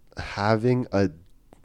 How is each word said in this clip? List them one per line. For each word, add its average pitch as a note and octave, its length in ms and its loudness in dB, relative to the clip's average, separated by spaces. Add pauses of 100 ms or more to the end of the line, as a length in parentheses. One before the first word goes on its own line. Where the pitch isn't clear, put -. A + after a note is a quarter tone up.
(160)
having A2+ 760 0
a G2 180 2 (540)